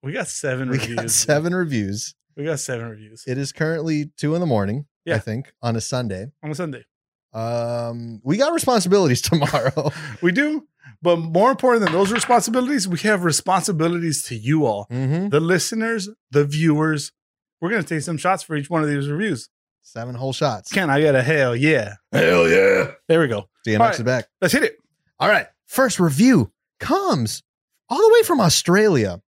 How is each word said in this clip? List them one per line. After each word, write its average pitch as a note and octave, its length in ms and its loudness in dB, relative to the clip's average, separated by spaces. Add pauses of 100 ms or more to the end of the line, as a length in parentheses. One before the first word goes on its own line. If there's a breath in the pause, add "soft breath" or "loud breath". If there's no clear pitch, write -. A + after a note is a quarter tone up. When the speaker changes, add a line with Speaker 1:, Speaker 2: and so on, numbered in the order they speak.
Speaker 1:
We C#3 80 -10
got F#3+ 160 -8
seven C3 420 -6
Speaker 2:
We C3 80 -2
Speaker 1:
reviews. A#2 200 -6
Speaker 2:
got A2+ 140 -6
seven D#3 440 0
reviews. A#2 600 -4 (200)
Speaker 1:
We C#3+ 80 -12
got D3+ 160 -4
seven A#2 300 -8
reviews. G#2+ 360 -20
Speaker 2:
It B2+ 120 -4
is C#3 140 -6
currently D#3 640 -4
two D3+ 180 -2
in F3 60 -2
the F3+ 60 -2
morning, A2+ 380 0 (220)
I E3 40 -2
Speaker 1:
Yeah. C3+ 80 0
Speaker 2:
think, A#2 420 -8
on A#2 140 -2
a A2+ 60 -4
Sunday. A#2 500 -6 (120)
Speaker 1:
On D3+ 80 -8
a D3+ 40 -6
Sunday. D3 300 -10 (480)
Speaker 2:
Um, A#2 920 -6
we D#3 140 0
got C#4+ 160 2
responsibilities F#3+ 680 2
<laughs> - 20 -8
tomorrow. C#3+ 680 0 (300 loud breath)
Speaker 1:
We F3 100 4
do. D4 360 0 (340 soft breath)
But F3 160 4
more E3+ 340 2
important A#3+ 340 2
than D#3+ 80 0
those F#3+ 180 2
responsibilities, A#3+ 760 0
we F3 120 -4
have G3+ 240 0
responsibilities E3+ 1000 0
to B2 120 -10
you C#3 300 0
all. G2+ 240 -2
Speaker 2:
Mm-hmm. C3+ 400 -2
Speaker 1:
The D3 100 2
listeners, G#3 720 -2 (220)
the C#3+ 140 2
viewers. D3+ 680 0 (500)
We're E3+ 80 -4
gonna G#3 140 -2
take D#3+ 180 -6
some E3 160 -6
shots F#3 260 0
for D#3+ 120 -8
each C#3+ 140 -6
one E3+ 140 0
of D3+ 60 -2
these C#3+ 180 -2
reviews. D3+ 420 -4 (340)
Speaker 2:
Seven A#2+ 320 -12
whole C3 180 -6
shots. B2 380 -4
Speaker 1:
Can F#3 180 -2
I C#3 100 4
get D3+ 160 4
a C3 60 4
hell C3 340 2
yeah? B2 400 0 (160)
Speaker 2:
Hell A2+ 380 4
yeah. - 420 4 (160)
Speaker 1:
There D#3+ 120 4
we D#3 80 2
go. G#2 200 -4 (160)
Speaker 2:
D A2 120 0
M G#2+ 60 4
X - 0 -
Speaker 1:
All A#3 60 6
right. F#3+ 120 -2
Speaker 2:
is A#2 40 -4
back. B2 240 -2 (140)
Speaker 1:
Let's F3 120 2
hit D4 100 2
it. - 140 -4 (420)
Speaker 2:
All D#3+ 100 0
right. E3+ 180 2 (200)
First B3+ 320 0
review E3+ 520 4 (280)
comes C#4+ 640 -2 (460)
all C4 80 -2
the A4 160 6
way A#4 100 6
from E4 180 2
Australia. E3+ 800 2 (100)